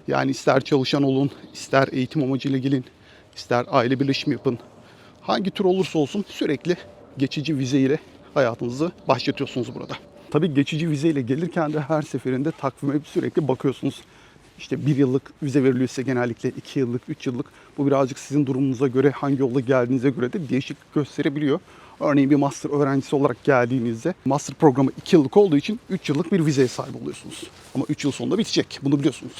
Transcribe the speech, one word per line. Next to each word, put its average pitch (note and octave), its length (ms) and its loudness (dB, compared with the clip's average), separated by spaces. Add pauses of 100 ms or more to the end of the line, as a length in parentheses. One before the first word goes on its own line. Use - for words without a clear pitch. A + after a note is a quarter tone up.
Yani C3+ 240 0
ister C3+ 300 2
çalışan C#3+ 420 0
olun, C3+ 280 2 (220)
ister C3+ 380 0
eğitim C#3 320 -2
amacıyla C3+ 340 -2
gelin, C3 280 0 (500)
ister A#2+ 340 -2
aile B2+ 300 2
birleşimi C3+ 340 -2
yapın. A#2+ 260 -2 (600)
Hangi G3 300 -2
tür G3 140 -2
olursa F3+ 340 0
olsun F#3 280 -2
sürekli E3+ 500 -2 (400)
geçici C#3 400 -2
vize C3+ 220 2
ile C3+ 200 4 (340)
hayatınızı B2+ 580 0 (160)
başlatıyorsunuz B2 680 -2
burada. - 180 -12 (380)
Tabii D3+ 220 2
geçici D3 360 0
vize D3 200 0
ile C#3+ 120 0
gelirken D3+ 520 -2
de D3+ 60 -2
her D3 220 0
seferinde C3+ 500 -4
takvime C#3 420 -4 (120)
sürekli D3 420 -2
bakıyorsunuz. C3 540 -2 (580)
İşte - 260 -6
bir C#3 120 2
yıllık C3+ 360 0 (100)
vize C#3 200 2
veriliyor B2+ 240 4
size - 140 -8
genellikle, B2 480 -2
iki - 300 -6
yıllık, A#2+ 280 -2
üç - 200 -8
yıllık. C#3+ 180 -4 (320)
Bu C#3+ 100 0
birazcık C3+ 320 2
sizin C#3+ 260 0
durumunuza C3 420 0
göre, C3+ 220 4
hangi C#3 320 -2
yolda C3 180 0
geldiğinize B2+ 500 2
göre B2 240 -2
de D#3 160 -6
değişiklik - 440 -4
gösterebiliyor. D3 680 -2 (400)
Örneğin C#3 300 4
bir D3 60 6
master C#3 340 0
öğrencisi C#3+ 460 0
olarak C3+ 280 0
geldiğinizde A#2+ 680 2 (120)
master C3+ 300 -2
programı C#3 420 4
iki - 180 2
yıllık C#3+ 220 4
olduğu F#3+ 200 6
için G#3+ 220 -2 (100)
üç F#3 200 -4
yıllık D3+ 220 -2
bir F3+ 140 2
vizeye C3+ 220 4
sahip - 340 -10
oluyorsunuz. - 420 -12 (320)
Ama C3+ 140 -2
üç - 160 -4
yıl C#3 60 0
sonunda B2+ 260 -2
bitecek. - 460 -2
Bunu C#3+ 160 2
biliyorsunuz. C3+ 400 -4